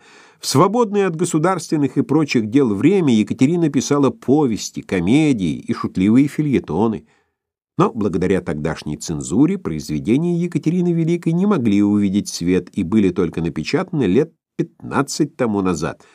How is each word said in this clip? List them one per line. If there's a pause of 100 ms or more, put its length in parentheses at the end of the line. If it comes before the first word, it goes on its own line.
(380)
В
свободное
от
государственных
и
прочих
дел
время
Екатерина
писала
повести,
комедии
и
шутливые
фельетоны. (720)
Но
благодаря
тогдашней
цензуре
произведения
Екатерины
Великой
не
могли
увидеть
свет
и
были
только
напечатаны
лет (240)
пятнадцать
тому
назад, (100)